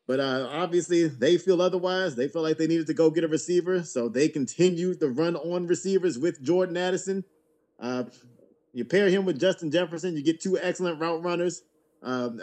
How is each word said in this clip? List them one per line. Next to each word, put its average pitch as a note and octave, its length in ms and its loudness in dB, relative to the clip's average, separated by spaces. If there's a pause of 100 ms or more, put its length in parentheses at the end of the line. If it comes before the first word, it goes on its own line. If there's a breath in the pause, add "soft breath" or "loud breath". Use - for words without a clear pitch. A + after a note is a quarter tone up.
But, B2+ 100 2
uh, C3 320 0
obviously, E3+ 560 0
they C#3+ 320 4
feel F3 240 2
otherwise. F3+ 540 0
They B2+ 100 0
feel D#3+ 160 -4
like D#3+ 160 0
they D#3+ 80 0
needed D#3+ 220 0
to D#3 60 -2
go D#3+ 160 6
get D#3 120 0
a E3 60 0
receiver, F3 560 0
so A#2+ 240 -2
they C3 200 2
continued E3+ 680 0
the D3+ 120 2
run E3 260 0
on E3+ 320 -4
receivers F3+ 500 0
with D#3 240 -2
Jordan F3 340 2
Addison. F#3 460 -2 (560)
Uh, B2+ 260 -4 (680)
you A#2+ 120 -6
pair G3 240 4
him G3 160 4
with E3 160 -2
Justin E3+ 320 0
Jefferson, E3+ 420 -2
you D3 80 -6
get D#3+ 180 0
two F#3 160 0
excellent F3 440 -2
route E3 240 -2
runners. F3 380 -2 (420)
Um, B2 380 -4